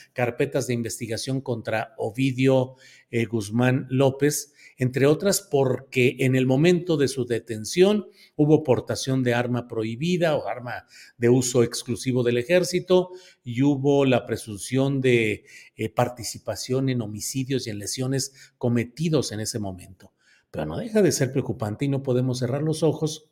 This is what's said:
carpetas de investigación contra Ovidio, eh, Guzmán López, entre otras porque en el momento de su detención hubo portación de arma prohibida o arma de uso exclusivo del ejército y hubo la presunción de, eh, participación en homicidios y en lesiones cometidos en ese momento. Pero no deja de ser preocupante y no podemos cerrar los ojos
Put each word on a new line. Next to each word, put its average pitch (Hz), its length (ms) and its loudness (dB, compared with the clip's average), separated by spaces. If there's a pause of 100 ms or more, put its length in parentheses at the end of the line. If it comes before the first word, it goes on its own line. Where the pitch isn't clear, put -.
(140)
carpetas 127 520 -2
de 123 60 -2
investigación 117 680 -4
contra 113 560 -4
Ovidio, 127 800 2 (340)
eh, 117 160 0
Guzmán 117 640 0
López, 135 640 0 (240)
entre 127 260 0
otras 160 380 2
porque 131 800 0
en 131 160 2
el 131 100 2
momento 165 500 2
de 139 100 2
su 123 200 -4
detención 123 800 0 (280)
hubo 151 280 6
portación 131 600 0
de 120 120 2
arma 120 340 -2
prohibida 143 680 -2
o 98 120 -4
arma 117 380 -10 (320)
de 117 100 4
uso 123 340 4
exclusivo 120 600 -2
del 120 160 2
ejército 180 720 2 (340)
y 120 180 -2
hubo 139 440 4
la 127 180 4
presunción 127 800 -2
de, 117 420 2 (320)
eh, 113 140 -4
participación 123 960 -4
en 123 140 -2
homicidios 123 640 -6
y 117 40 -6
en 104 80 -8
lesiones 127 540 -4 (240)
cometidos 120 760 0
en 107 80 -8
ese 110 180 -6
momento. 92 540 -12 (380)
Pero 156 160 -8
no 156 100 -8
deja 220 260 0
de 170 80 6
ser 127 220 0
preocupante 113 520 -4
y 139 40 0
no 139 160 -2
podemos 127 340 0
cerrar 127 240 -4
los 156 220 -2
ojos 156 480 -2